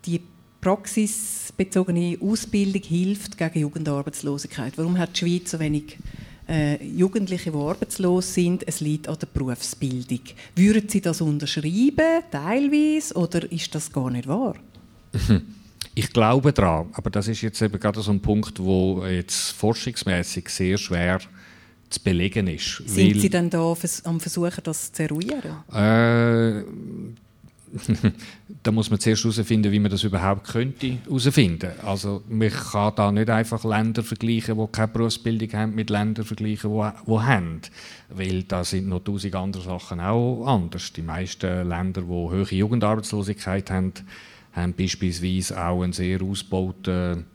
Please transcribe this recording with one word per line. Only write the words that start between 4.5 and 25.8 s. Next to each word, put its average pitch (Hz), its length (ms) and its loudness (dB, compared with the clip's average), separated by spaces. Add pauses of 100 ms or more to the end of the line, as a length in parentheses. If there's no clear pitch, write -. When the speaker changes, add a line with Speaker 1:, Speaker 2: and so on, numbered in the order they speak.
Speaker 1:
Warum 170 200 0
hat 175 180 -2
die - 40 -2
Schweiz 175 320 0
so 165 80 -4
wenig, 151 380 -2 (500)
äh, 151 380 0
Jugendliche, 180 680 0
die 151 60 -4
arbeitslos 180 760 0
sind? 180 320 2
Es - 140 -6
liegt 151 300 -2
an 156 100 -4
der 151 80 -6
Berufsbildung. 127 920 -4 (340)
Würden 208 320 6
Sie 196 140 0
das 165 180 -2
unterschreiben, 185 1120 2
teilweise, 285 840 2
oder 170 360 0
ist 165 240 -6
das - 160 -6
gar 131 180 -2
nicht 123 200 -4
wahr? 208 260 -2 (560)
Speaker 2:
<laughs> - 500 2 (400)
Ich - 100 -2
glaube 127 400 6
dran, 85 420 4
aber - 180 -6
das 101 160 -2
ist 110 160 -2
jetzt 110 180 -4
eben 101 180 0
gerade 104 220 0
so 98 100 -2
ein 98 80 4
Punkt, 104 400 0
wo 92 460 2
jetzt 90 460 -2
forschungsmässig 98 1000 -2
sehr 95 300 0
schwer 90 400 0 (720)
zu - 100 -6
belegen 95 460 2
ist, - 400 -6
Speaker 1:
Sind 98 260 6
Speaker 2:
weil - 80 4
Speaker 1:
Sie 196 80 4
denn 175 220 2
da 165 240 2
vers-, - 300 -6
am 165 140 -2
Versuchen, 175 440 -4
das - 280 -6
zu 160 120 -4
eruieren? 160 680 -4
Speaker 2:
Äh, 113 920 4 (1080)